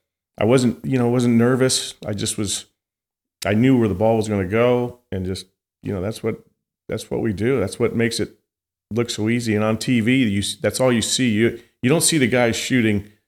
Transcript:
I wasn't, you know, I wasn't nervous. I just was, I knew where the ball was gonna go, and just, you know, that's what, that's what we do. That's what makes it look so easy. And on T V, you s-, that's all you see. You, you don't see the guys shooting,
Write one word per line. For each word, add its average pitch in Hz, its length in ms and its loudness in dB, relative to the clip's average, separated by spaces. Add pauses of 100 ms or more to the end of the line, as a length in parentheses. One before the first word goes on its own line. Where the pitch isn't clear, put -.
(380)
I - 80 0
wasn't, 123 400 2
you 131 120 0
know, 120 100 2
I 117 40 2
wasn't 120 240 2
nervous. 123 600 2 (100)
I 107 80 -6
just 101 240 -6
was, 101 300 -6 (800)
I 104 80 2
knew 127 240 4
where 113 100 2
the - 80 0
ball 110 220 2
was 104 100 -2
gonna 101 200 0
go, 120 520 0 (120)
and 95 140 -4
just, 92 220 -8 (360)
you 101 100 -6
know, 95 80 -4
that's 110 220 -6
what, 110 160 -4 (480)
that's - 220 -8
what 120 120 -4
we 117 120 -2
do. 117 260 0
That's 98 200 -4
what 117 160 0
makes 117 240 0
it - 180 -6 (540)
look 117 180 -2
so 107 200 -4
easy. 117 260 0
And 104 80 0
on 110 140 0
T 123 240 0
V, 123 140 2 (120)
you 101 120 0
s-, 95 160 -4
that's - 240 -4
all 131 120 2
you 113 100 2
see. 127 280 -2
You, 113 300 0 (220)
you 120 80 0
don't 147 120 2
see 160 160 0
the 127 100 2
guys 117 280 0
shooting, 110 540 0 (180)